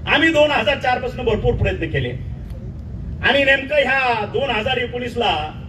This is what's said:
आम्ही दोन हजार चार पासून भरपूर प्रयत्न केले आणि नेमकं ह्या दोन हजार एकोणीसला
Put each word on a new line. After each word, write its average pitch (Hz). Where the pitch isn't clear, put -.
आम्ही 311
दोन 294
हजार 269
चार 247
पासून -
भरपूर 165
प्रयत्न 170
केले 131
आणि 277
नेमकं 277
ह्या 254
दोन 262
हजार 240
एकोणीसला 233